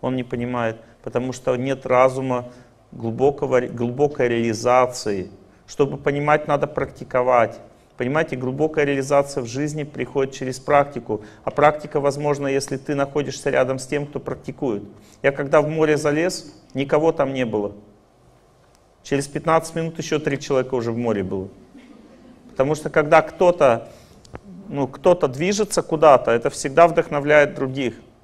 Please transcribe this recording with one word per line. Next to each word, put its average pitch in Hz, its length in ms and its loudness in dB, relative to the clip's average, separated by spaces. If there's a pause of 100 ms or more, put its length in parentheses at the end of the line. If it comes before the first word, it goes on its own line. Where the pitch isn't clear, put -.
Он 131 140 -4
не 127 80 -4
понимает. 120 540 -4 (240)
Потому 123 320 -4
что - 220 -2
нет 135 320 -4
разума, 127 640 2 (400)
глубокого 127 680 0
ре-, 123 60 -6
глубокой 123 600 -2
реализации. 117 1000 0 (380)
Чтобы 143 300 -2
понимать, 147 500 0
надо 143 200 0
практиковать. 127 920 0 (380)
Понимаете, 147 380 -2
глубокая 143 500 -2
реализация 139 560 0
в 117 60 -8
жизни 147 360 -6
приходит 135 500 -4
через 127 260 -8
практику. 143 640 0 (220)
А - 80 -4
практика 151 480 2
возможна, 143 480 -2
если 135 300 -2
ты 143 180 -6
находишься 139 540 -2
рядом 131 300 2
с 131 80 -12
тем, 147 180 -4
кто 139 140 -10
практикует. 127 640 -6 (400)
Я 139 80 4
когда 147 300 2
в 143 60 0
море 156 300 2
залез, 156 560 -2 (200)
никого 151 380 0
там 139 220 -2
не 131 120 -2
было. 107 280 -4 (1300)
Через 143 240 -2
пятнадцать 160 480 0
минут 165 220 -4
еще 156 220 -2
три 147 200 -2
человека 131 360 -2
уже 117 160 -2
в 113 60 -4
море 117 260 0
было. 95 240 -6 (1040)
Потому 143 240 -2
что 147 140 -8
когда 156 320 6
кто-то, 156 680 2 (800)
ну, 139 200 -4
кто-то 175 400 2
движется 185 540 -2
куда-то, 147 500 6
это 117 180 2
всегда 151 380 4
вдохновляет 147 680 4
других. 131 400 -4 (280)